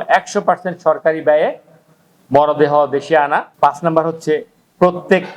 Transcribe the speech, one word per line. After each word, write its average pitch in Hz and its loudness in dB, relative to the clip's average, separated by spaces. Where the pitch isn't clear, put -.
একশো 190 0
পার্সেন্ট 175 -4
সরকারি 160 -2
ব্যয়ে 151 0
মরদেহ 147 2
দেশে 139 -2
আনা। 147 0
পাঁচ 143 0
নাম্বার 160 0
হচ্ছে 160 -4
প্রত্যেক 180 2